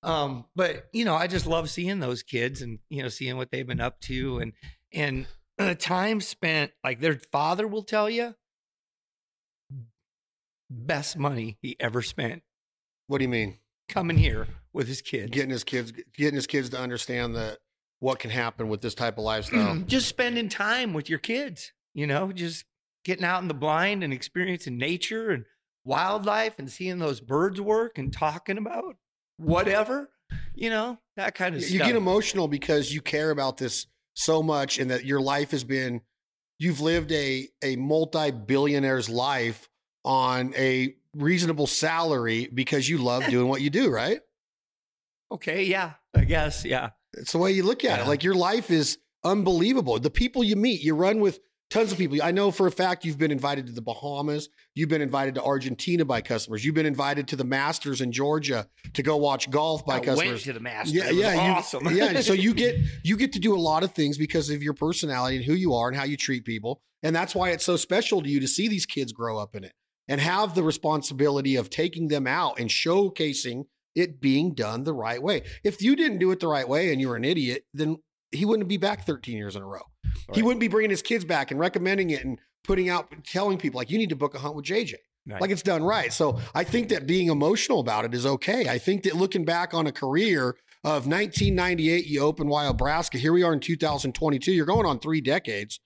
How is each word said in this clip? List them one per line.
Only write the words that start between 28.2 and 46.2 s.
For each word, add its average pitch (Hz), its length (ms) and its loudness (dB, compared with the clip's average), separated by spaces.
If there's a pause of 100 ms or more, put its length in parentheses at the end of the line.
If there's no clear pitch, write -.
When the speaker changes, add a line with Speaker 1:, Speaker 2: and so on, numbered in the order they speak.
Speaker 1:
about 330 360 -8 (460)
whatever, 208 720 2 (460)
you 226 120 -4
know, 226 300 -2 (180)
that 202 200 -2
kind 180 180 -2
of 143 80 -4
Speaker 2:
You 180 160 0
Speaker 1:
stuff. 151 80 4
Speaker 2:
get 240 80 2
emotional 196 540 2
because 143 440 0
you 151 80 -4
care 151 300 -2
about 135 260 -2
this - 300 -4 (300)
so 160 260 2
much 143 380 0
and 127 100 -2
that 123 140 -2
your 135 160 0
life 143 320 0
has 135 100 -2
been, 123 380 -2 (580)
you've 156 220 0
lived 160 320 0
a, 135 340 -2 (160)
a 135 140 -2
multi-billionaire's 135 1300 0
life 120 600 -2 (360)
on 127 520 2
a 131 400 2 (180)
reasonable 156 540 2
salary 147 840 0
because 131 360 0
you 160 100 2
love 123 280 2
Speaker 1:
<laughs> - 40 2
Speaker 2:
doing 123 160 4
what 135 140 2
you 143 100 2
do, 208 200 4
right? 135 280 0 (1120)
Speaker 1:
Okay, 180 340 -4
yeah, 185 300 0 (200)
I - 100 8